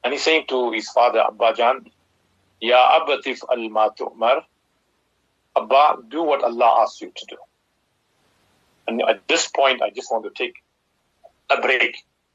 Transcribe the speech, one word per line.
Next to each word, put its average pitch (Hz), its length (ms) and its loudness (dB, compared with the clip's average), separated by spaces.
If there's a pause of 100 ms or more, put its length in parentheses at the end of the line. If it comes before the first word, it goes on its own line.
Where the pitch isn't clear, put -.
And 123 100 -4
he's 143 100 -6
saying 160 240 0
to 123 240 -2
his 110 180 -8
father, 117 300 2
"Abba 110 340 0
Jan, 120 380 -2 (680)
Ya 127 420 4
Abba 147 200 -2
tif 127 280 -8
al 117 200 -4
ma 107 200 0
tu'mar. 120 560 -4 (1080)
Abba, 135 420 2 (100)
do 147 160 -6
what 147 200 0
Allah 117 380 2
asks - 200 -2
you - 140 -16
to - 100 -16
do." - 120 -18 (1500)
And 117 160 -4
at - 240 -2
this 160 200 -2
point, 135 340 0
I 110 80 -2
just - 220 -12
want 190 120 -4
to 196 80 -12
take 123 240 -8 (960)
a 135 120 0
break. - 440 -2 (300)